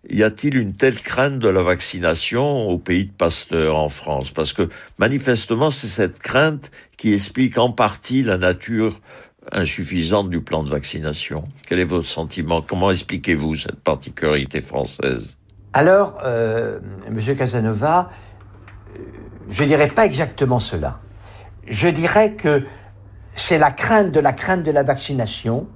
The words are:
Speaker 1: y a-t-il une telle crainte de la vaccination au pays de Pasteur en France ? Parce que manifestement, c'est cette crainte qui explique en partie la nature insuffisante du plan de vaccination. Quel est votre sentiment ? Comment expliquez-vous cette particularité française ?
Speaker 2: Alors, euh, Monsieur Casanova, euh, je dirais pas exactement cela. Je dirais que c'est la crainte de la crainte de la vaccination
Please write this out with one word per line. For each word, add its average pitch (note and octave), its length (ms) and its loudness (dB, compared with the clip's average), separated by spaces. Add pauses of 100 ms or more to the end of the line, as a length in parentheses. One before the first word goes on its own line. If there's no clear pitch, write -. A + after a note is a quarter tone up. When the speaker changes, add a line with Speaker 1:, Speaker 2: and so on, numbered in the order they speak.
Speaker 1:
y G#2+ 140 4
a-t-il A#2+ 320 2
une G#2+ 180 0
telle C3 280 2
crainte C3+ 360 0
de A2+ 120 4
la F#2 140 4
vaccination F#2+ 1040 0
au F2 80 0
pays F2+ 300 0
de G2 40 -12
Pasteur E2 680 0
en D2+ 120 0
France ? C#2 420 -6
Parce D#2 220 -4
que E2+ 160 -2 (300)
manifestement, B2 720 0
c'est - 180 -2
cette G2 320 -2
crainte D3+ 520 0 (260)
qui G#2+ 160 2
explique A#2+ 440 0
en A#2+ 140 2
partie B2 520 0
la G2+ 140 0
nature G2+ 640 0 (500)
insuffisante F2+ 760 -2
du F2 100 -2
plan D#2 240 -2
de D2 60 -6
vaccination. D2+ 760 -6 (240)
Quel F2+ 120 0
est F2+ 40 2
votre E2+ 220 -2
sentiment ? E2 560 -4
Comment F2+ 280 0
expliquez-vous D#2 680 -2
cette - 260 -10
particularité D2 800 -2
française ? C2 760 -6 (360)
Speaker 2:
Alors, F#3+ 500 4
euh, A2+ 560 -2 (320)
Monsieur A2 220 -2
Casanova, C3 760 0 (840)
euh, - 40 -14 (500)
je - 160 0
dirais D3 240 6
pas A3 160 4
exactement C3 540 0
cela. - 400 -4 (680)
Je G#2+ 220 2
dirais F3 420 4
que D3 320 2 (720)
c'est - 220 0
la C#3+ 140 6
crainte G3+ 420 2
de D3+ 80 6
la C#3+ 100 4
crainte F3+ 320 -2
de D3+ 80 0
la D3 120 4
vaccination C3 920 -2